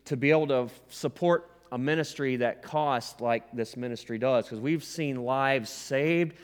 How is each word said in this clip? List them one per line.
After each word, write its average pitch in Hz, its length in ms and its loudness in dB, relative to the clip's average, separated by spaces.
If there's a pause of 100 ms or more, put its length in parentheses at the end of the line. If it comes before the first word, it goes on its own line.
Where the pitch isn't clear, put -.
to 143 120 -4
be 139 140 4
able 156 160 6
to 127 220 2 (220)
support 170 600 0 (220)
a 123 60 -4
ministry 139 580 0
that 120 260 0
costs 143 580 -2
like 117 320 0
this 117 240 -4
ministry 120 420 -6
does, 123 300 2
'cause 110 120 -8
we've 147 240 0
seen 135 400 -4
lives 135 460 0
saved 160 720 0